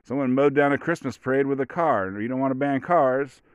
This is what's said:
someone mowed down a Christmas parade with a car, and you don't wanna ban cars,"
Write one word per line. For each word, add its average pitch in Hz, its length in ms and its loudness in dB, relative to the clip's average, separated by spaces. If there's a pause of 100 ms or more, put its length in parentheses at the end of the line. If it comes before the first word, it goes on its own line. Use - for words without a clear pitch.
someone 131 320 -2
mowed 139 200 4
down 143 180 4
a 143 60 -2
Christmas 160 380 -6
parade 135 300 0
with 139 140 -2
a 131 60 -2
car, 127 420 0
and 101 120 -8
you 107 60 -4
don't 131 140 -4
wanna 135 160 0
ban 139 240 -2
cars," 139 600 0 (120)